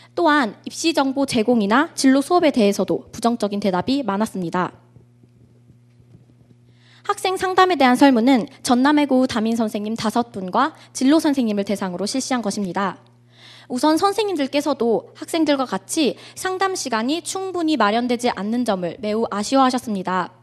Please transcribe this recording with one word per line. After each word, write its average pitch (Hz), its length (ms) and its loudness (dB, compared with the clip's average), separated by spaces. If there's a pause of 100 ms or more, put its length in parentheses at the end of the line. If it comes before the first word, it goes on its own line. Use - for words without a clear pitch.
(140)
또한 294 500 2
입시 320 300 -4
정보 269 320 0
제공이나 233 680 2
진로 269 260 4
수업에 339 300 2
대해서도 202 600 0
부정적인 208 480 -2
대답이 202 420 -2
많았습니다. 190 720 -4 (2250)
학생 392 320 -2
상담에 370 400 2
대한 254 180 6
설문은 254 540 4 (160)
전남외고 262 640 2
담임 226 260 -2
선생님 214 400 -4
다섯 233 380 -2
분과 214 420 -2 (180)
진로 285 280 4
선생님을 233 440 0
대상으로 190 400 -4
실시한 254 380 -4
것입니다. 196 560 -4 (720)
우선 302 280 0
선생님들께서도 294 1160 -2
학생들과 285 520 -2
같이 240 500 -2 (180)
상담 381 400 -4
시간이 262 480 -4
충분히 349 540 -4
마련되지 233 540 0
않는 226 340 -4
점을 185 360 -2
매우 214 300 -2
아쉬워하셨습니다. 208 1000 0 (100)